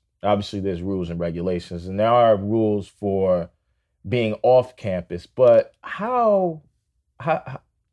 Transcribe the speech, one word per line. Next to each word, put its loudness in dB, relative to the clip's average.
obviously -2
there's -4
rules -6
and -8
regulations, -6
and -8
there 2
are 4
rules -2
for -2
being -2
off 4
campus, -8
but 4
how, -2
how, -4